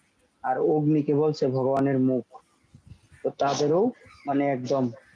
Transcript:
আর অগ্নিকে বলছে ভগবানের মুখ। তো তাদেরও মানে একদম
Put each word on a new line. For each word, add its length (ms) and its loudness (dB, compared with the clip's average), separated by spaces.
আর 180 -2
অগ্নিকে 540 2
বলছে 320 0
ভগবানের 520 0
মুখ। 440 -2
তো 80 -2
তাদেরও 600 0
মানে 200 0
একদম 440 -2